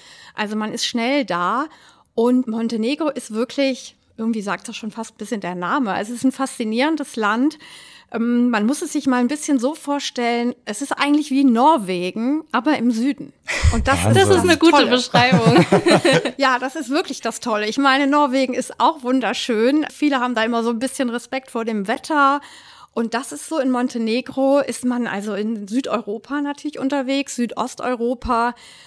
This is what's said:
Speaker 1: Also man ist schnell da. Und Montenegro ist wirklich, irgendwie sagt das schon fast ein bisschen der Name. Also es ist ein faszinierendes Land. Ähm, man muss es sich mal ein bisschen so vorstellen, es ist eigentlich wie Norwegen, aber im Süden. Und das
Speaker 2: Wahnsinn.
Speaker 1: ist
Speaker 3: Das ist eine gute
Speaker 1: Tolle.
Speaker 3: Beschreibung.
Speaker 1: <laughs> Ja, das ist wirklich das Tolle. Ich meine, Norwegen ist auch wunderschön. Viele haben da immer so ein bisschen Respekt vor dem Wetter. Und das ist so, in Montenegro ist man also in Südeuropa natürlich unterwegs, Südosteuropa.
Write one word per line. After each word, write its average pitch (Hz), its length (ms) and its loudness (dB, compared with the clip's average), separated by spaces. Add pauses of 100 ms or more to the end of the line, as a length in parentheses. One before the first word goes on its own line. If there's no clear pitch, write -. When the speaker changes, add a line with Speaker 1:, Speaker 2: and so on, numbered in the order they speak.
(340)
Speaker 1:
Also 214 220 -4
man 214 180 -4
ist 240 100 -4
schnell 247 400 0
da. 185 400 -2 (500)
Und 247 340 2
Montenegro 233 600 -2
ist 247 240 -6
wirklich, 254 640 -2 (200)
irgendwie 226 260 -2
sagt 190 260 -6
das 220 80 -14
schon 220 140 -10
fast - 240 -12
ein - 20 -20
bisschen 214 240 -8
der 180 140 -6
Name. 190 380 -2
Also 208 200 -4
es 240 60 -8
ist - 60 -2
ein 262 80 2
faszinierendes 262 840 -2
Land. 233 420 0 (540)
Ähm, 240 380 2
man 214 160 2
muss 285 160 0
es 311 100 -6
sich 302 140 -4
mal 254 140 2
ein 247 80 2
bisschen 294 300 0
so 262 160 -2
vorstellen, 240 800 -2 (120)
es 220 160 -8
ist 277 100 -6
eigentlich 294 380 0
wie 269 140 4
Norwegen, 233 960 2 (100)
aber 262 240 2
im 233 140 2
Süden. 233 420 -2 (400)
Und 226 160 0
das 262 160 2
Speaker 2:
Wahnsinn. 113 180 6
Speaker 1:
ist 381 60 6
Speaker 3:
Das 381 80 6
ist 339 60 2
eine 349 160 4
gute 330 140 6
Speaker 1:
Tolle. 285 180 4
Speaker 3:
Beschreibung. 247 800 4
Speaker 1:
<laughs> 269 680 4
Ja, 262 220 2
das 262 180 -6
ist 254 140 -6
wirklich 294 320 -2
das 226 180 -6
Tolle. 214 260 -2
Ich 214 120 -2
meine, 277 280 2
Norwegen 269 480 2
ist - 260 -6
auch 294 220 0
wunderschön. 247 880 0
Viele 277 300 0
haben 247 140 -2
da 220 80 0
immer 233 220 0
so 233 60 0
ein 233 100 -2
bisschen 254 280 -2
Respekt 240 420 -8
vor 226 140 -6
dem 214 240 -4
Wetter. 277 520 2 (520)
Und 226 220 -4
das 254 180 -6
ist - 160 -12
so, 320 100 -2
in 262 120 0
Montenegro 247 880 0
ist 240 260 -4
man 247 220 -2
also 208 280 -6
in 214 340 -4
Südeuropa 226 720 -4
natürlich 285 360 -8
unterwegs, 269 580 -2
Südosteuropa. 240 1160 -2 (320)